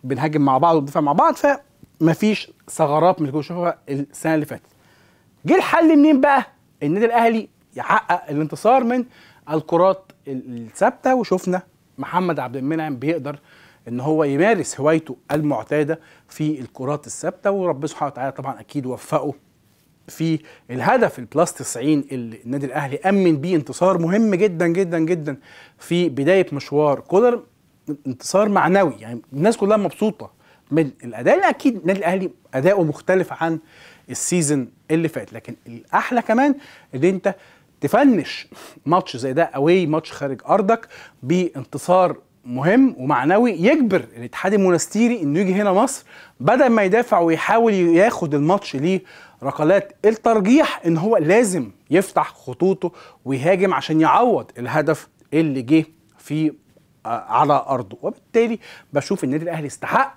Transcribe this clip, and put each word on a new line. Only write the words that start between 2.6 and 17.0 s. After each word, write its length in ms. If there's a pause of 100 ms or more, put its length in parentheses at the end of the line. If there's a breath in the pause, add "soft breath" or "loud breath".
ثغرات 520
من 60
اللي 40
كنا 100
بنشوفها 360 (120)
السنه 460
اللي 100
فاتت. 180 (840 soft breath)
جه 100
الحل 420
منين 240
بقى؟ 240 (380)
النادي 220
الاهلي 440 (260)
يحقق 540
الانتصار 540
من 220 (440 soft breath)
الكرات 600 (160)
ال-، 400
الثابته، 480
وشفنا 460 (360)
محمد 420
عبد 160
المنعم 400
بيقدر 440 (480 soft breath)
ان 120
هو 240
يمارس 560
هوايته 360 (160)
المعتاده 680 (300 soft breath)
في 300
الكرات 480